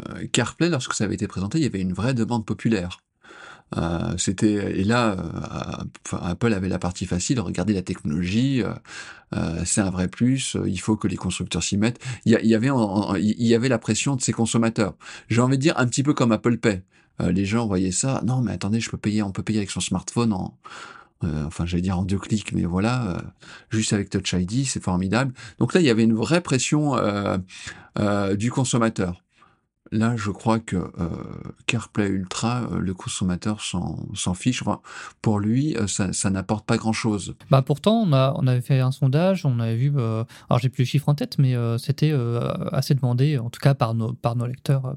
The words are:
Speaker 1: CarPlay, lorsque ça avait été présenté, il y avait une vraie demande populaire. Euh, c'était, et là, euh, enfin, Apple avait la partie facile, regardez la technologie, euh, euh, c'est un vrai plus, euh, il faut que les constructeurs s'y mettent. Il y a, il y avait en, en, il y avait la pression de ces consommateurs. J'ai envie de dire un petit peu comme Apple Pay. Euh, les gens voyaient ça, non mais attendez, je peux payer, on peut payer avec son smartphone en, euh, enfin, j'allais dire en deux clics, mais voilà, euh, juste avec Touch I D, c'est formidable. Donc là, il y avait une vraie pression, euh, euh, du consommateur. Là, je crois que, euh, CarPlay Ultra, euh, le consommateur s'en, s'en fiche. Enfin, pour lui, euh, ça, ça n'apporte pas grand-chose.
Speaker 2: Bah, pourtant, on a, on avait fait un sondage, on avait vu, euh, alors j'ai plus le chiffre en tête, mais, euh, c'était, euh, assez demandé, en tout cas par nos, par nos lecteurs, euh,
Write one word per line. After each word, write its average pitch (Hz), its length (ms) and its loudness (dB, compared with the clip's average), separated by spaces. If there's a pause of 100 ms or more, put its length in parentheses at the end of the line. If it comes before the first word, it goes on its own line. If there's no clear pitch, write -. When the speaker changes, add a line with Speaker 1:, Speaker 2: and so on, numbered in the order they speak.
(320)
Speaker 1:
CarPlay, 143 380 0
lorsque 143 240 -2
ça 110 120 -2
avait 95 100 -2
été 98 120 -4
présenté, 101 320 -4
il 156 40 2
y 120 40 2
avait 95 140 -2
une 92 120 0
vraie 107 200 0
demande 113 320 0
populaire. 101 540 -2 (760)
Euh, 85 400 -2
c'était, 98 600 0
et 95 40 2
là, 113 300 2
euh, - 680 -8 (220)
enfin, - 180 -6
Apple 95 300 0
avait 95 160 -2
la 92 100 -2
partie 90 260 -4
facile, 101 340 -2
regardez 92 340 -2
la 92 80 0
technologie, 101 840 -2
euh, 90 100 -4 (640)
euh, 85 300 -2
c'est - 160 0
un 98 80 0
vrai 90 200 -2
plus, 131 480 0
euh, 95 120 -2
il 92 100 -4
faut 110 180 0
que 107 100 -4
les 90 80 -2
constructeurs 90 480 -4
s'y - 140 -2
mettent. 113 220 0 (260)
Il 110 80 6
y - 20 8
a, - 60 2
il 110 60 2
y 110 80 6
avait 117 140 2
en, 135 100 2
en, 101 360 0
il 107 280 0
y 117 120 6
avait 120 140 2
la 113 100 2
pression 135 360 0
de 127 60 -4
ces 110 120 0
consommateurs. 113 640 0 (340)
J'ai 113 120 4
envie 135 160 4
de 131 40 0
dire 160 160 4
un 123 100 4
petit 127 160 0
peu 143 100 4
comme 120 200 4
Apple 117 240 2
Pay. 98 260 0 (380)
Euh, 90 100 2
les 95 140 2
gens 113 220 0
voyaient 95 240 2
ça, 135 340 -2
non 127 160 2
mais 104 120 0
attendez, 107 280 0
je - 80 -8
peux - 80 -6
payer, 107 260 0
on 101 80 -2
peut 92 120 -6
payer 107 160 0
avec 98 120 -4
son - 80 -6
smartphone 107 540 0
en, 92 240 -6 (680)
euh, 76 220 -2
enfin, 82 200 -4
j'allais 87 180 0
dire 92 160 0
en 95 40 0
deux 98 140 0
clics, 104 360 -4
mais 90 120 0
voilà, 104 440 0
euh, 85 100 -4 (500)
juste 107 240 0
avec 101 160 0
Touch 95 240 -2
I 90 120 2
D, 120 200 0
c'est - 180 -4
formidable. 98 500 0 (260)
Donc 123 140 0
là, 185 80 6
il 160 40 6
y 127 40 6
avait 113 140 6
une 113 120 6
vraie 120 260 2
pression, 147 560 2
euh, 101 400 0 (600)
euh, 101 360 2
du 113 160 0
consommateur. 113 720 0 (680)
Là, 113 220 2
je 104 160 -2
crois 110 280 0
que, 104 180 -4
euh, 85 320 -4 (560)
CarPlay 110 420 -2
Ultra, 98 540 -2
euh, 90 180 -4
le 90 140 -2
consommateur 98 680 -4
s'en, - 520 -6
s'en 95 200 -2
fiche. - 280 0
Enfin, - 180 -2 (420)
pour 107 160 2
lui, 120 380 2
euh, 104 100 0
ça, 92 280 -2
ça - 160 -2
n'apporte 95 360 -2
pas 117 120 2
grand-chose. 107 580 -2 (140)
Speaker 2:
Bah, 135 120 6
pourtant, 208 400 2
on 170 120 2
a, 131 240 4
on 131 100 0
avait 123 140 2
fait 131 180 2
un 127 120 2
sondage, 160 540 2
on 120 140 2
avait 113 160 0
vu, 135 220 2
euh, 113 260 0 (260)
alors 123 100 4
j'ai 131 100 0
plus - 140 0
le 120 40 2
chiffre - 220 0
en 147 40 2
tête, 247 260 -2
mais, 127 180 4
euh, 117 200 0
c'était, 151 360 0
euh, 120 400 0 (180)
assez 139 240 2
demandé, 131 420 2
en 117 120 -4
tout - 100 -12
cas 139 140 4
par 113 200 0
nos, 113 200 0
par 120 240 -2
nos 120 100 -2
lecteurs, 131 380 0
euh, 131 120 -4